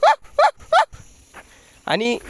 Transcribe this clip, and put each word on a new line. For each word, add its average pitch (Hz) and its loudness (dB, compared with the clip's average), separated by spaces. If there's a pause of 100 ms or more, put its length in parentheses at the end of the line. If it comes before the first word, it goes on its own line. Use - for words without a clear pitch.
(1900)
आणि 220 -4 (120)